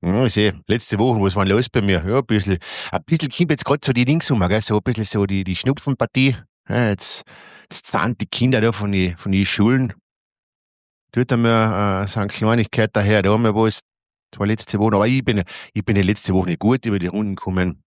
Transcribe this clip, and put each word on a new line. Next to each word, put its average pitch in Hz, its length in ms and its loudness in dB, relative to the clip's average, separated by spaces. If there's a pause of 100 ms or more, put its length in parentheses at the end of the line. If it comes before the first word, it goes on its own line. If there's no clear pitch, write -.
Ja, 101 220 2
ich 117 80 0
seh, 104 220 2 (140)
letzte 110 300 -2
Woche, 117 220 2
was 95 160 0
war 101 80 0
los 101 240 2
bei 113 140 -2
mir? 92 240 0
Ja, 113 120 0
ein 135 60 -2
bisschen, 98 340 0 (340)
ein - 120 -4
bisschen 156 260 -2
kommt 175 200 -2
jetzt - 160 -2
grad 143 180 0
so 139 80 2
die 120 140 2
Dings 156 240 0
um, 120 100 2
gell? 98 220 2
So 107 140 0
ein 104 60 0
bisschen 113 220 -2
so 101 220 0
die, 95 180 -2
die 90 120 -4
Schnupfenpartie. 135 800 0 (300)
Ja, 117 220 0
jetzt, - 360 -6 (400)
jetzt - 220 -12
zahnt - 360 -2
die - 40 -6
Kinder 120 360 0
da 113 100 2
von 104 200 -4
die, 92 260 0
von 98 140 -4
die 98 120 2
Schulen. 120 480 2 (1200)
Tut 123 180 0
einmal, 110 760 2
äh, - 20 -6
so 104 140 -6
eine 98 80 -4
Kleinigkeit 110 680 0
daher, 104 260 4
da 98 120 2
haben 113 100 2
wir 110 120 2
was. 110 260 0 (500)
Das - 80 -20
war 101 80 0
letzte 107 320 -2
Woche, 104 160 2
aber 101 120 4
ich 127 180 0
bin, 104 180 0 (320)
ich 104 100 -4
bin 110 100 0
die 98 80 4
letzte 98 300 0
Woche 92 160 2
nicht 85 120 -4
gut 110 260 0
über 101 120 0
die 90 100 -4
Runden 98 280 -4
gekommen. 92 460 -4 (100)